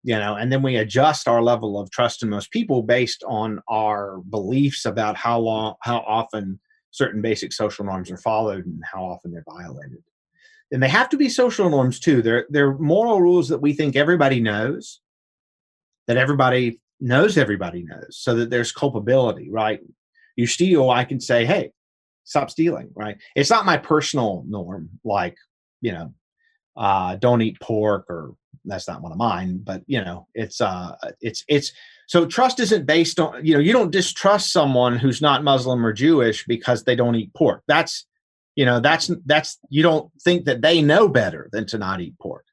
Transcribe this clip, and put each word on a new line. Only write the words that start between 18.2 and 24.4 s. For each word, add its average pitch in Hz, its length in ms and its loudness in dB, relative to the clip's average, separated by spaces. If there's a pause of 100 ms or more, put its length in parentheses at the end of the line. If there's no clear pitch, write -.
that 117 160 -2
there's 120 200 -2
culpability, 117 800 0
right? 107 300 -2 (560)
You 120 100 0
steal, 156 440 4
I 123 160 2
can 131 160 -8
say, 117 240 2
"Hey, 175 260 0 (540)
stop 139 240 -2
stealing," 160 440 -2
right? 104 240 -10 (180)
It's 143 140 2
not 220 160 2
my 170 120 2
personal 123 680 -2